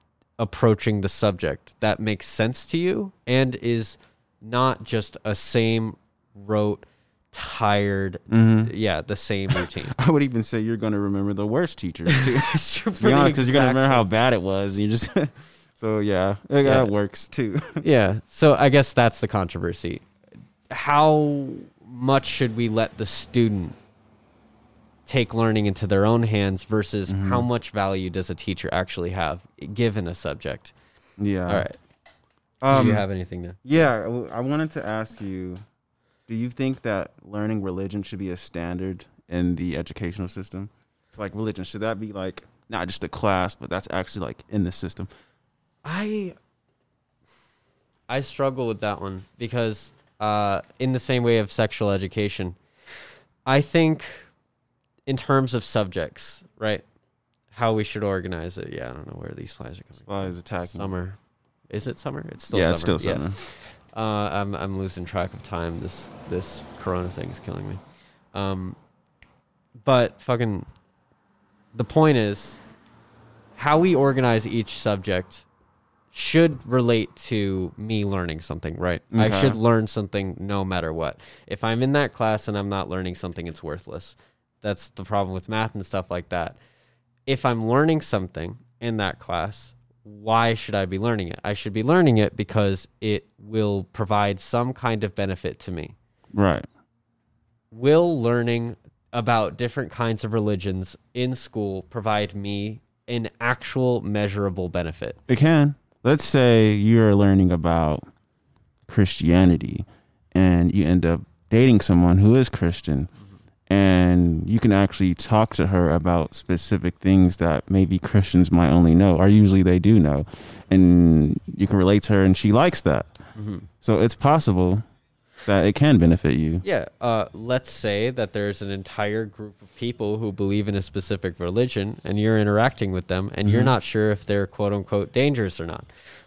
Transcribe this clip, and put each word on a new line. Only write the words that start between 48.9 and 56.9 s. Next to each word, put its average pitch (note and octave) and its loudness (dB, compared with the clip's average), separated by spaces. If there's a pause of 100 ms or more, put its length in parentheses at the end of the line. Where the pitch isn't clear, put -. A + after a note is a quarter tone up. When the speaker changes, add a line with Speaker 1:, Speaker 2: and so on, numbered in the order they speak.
Speaker 1:
one F#2+ -10 (140)
because, A#2 -6 (280)
uh, G#2 -2 (180)
in C3 -2
the B2+ -2
same B2 -2
way A#2 4
of G2+ -4
sexual G#2+ -2
education, G2 -4 (880)
I C#3 2
think D#3 2 (1040)
in C3+ -2
terms C3+ 0
of A#2 -2
subjects, - -6 (140)
right, G#2+ -4 (680)